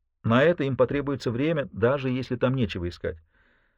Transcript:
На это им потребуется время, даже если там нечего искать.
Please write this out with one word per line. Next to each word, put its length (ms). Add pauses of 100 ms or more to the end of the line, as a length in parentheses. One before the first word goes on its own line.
(220)
На 200
это 220
им 120
потребуется 560
время, 400
даже 380
если 260
там 180
нечего 340
искать. 300 (600)